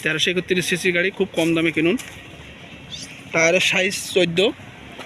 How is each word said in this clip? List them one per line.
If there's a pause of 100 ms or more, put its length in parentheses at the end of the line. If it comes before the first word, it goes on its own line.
তেরোশো
একত্রিশ
সিসি
গাড়ি,
খুব
কম
দামে
কিনুন। (1400)
টায়ারের
সাইজ
চোদ্দো। (540)